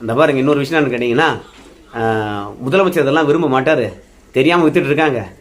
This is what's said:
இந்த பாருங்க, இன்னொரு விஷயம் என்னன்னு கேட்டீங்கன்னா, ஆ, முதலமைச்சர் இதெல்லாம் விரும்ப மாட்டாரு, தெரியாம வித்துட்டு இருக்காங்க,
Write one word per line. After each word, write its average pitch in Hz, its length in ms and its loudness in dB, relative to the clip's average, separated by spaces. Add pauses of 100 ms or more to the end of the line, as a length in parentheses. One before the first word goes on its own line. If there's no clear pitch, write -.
இந்த 113 120 -4
பாருங்க, 143 260 2
இன்னொரு 143 180 2
விஷயம் 147 280 0
என்னன்னு 123 80 -2
கேட்டீங்கன்னா, 123 460 0 (580)
ஆ, 107 540 -4 (180)
முதலமைச்சர் 180 320 2
இதெல்லாம் 143 240 2
விரும்ப 139 360 2
மாட்டாரு, 127 320 0 (380)
தெரியாம 160 360 2
வித்துட்டு 165 180 2
இருக்காங்க, 139 420 0 (140)